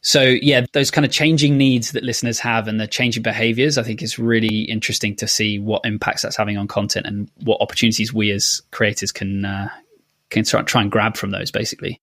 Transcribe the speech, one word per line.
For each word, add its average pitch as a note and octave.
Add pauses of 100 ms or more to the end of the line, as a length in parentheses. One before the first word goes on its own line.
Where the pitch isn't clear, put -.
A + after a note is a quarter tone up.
So, -
yeah, C3
those C#3
kind D3
of B2+
changing D3+
needs C3
that B2
listeners A#2+
have A2+
and G#2+
the G#2+
changing A2+
behaviors, A#2
I B2
think A2
it's -
really A2
interesting G#2+
to A2
see G#2
what G#2
impacts G#2+
that's -
having G#2
on G2+
content G#2
and G2+ (140)
what A2+
opportunities A2+
we G#2+
as - (100)
creators G#2
can, G2
uh, G2 (600)
can A2
try, -
try -
and G2+
grab G#2+
from G2
those, F#2+
basically. -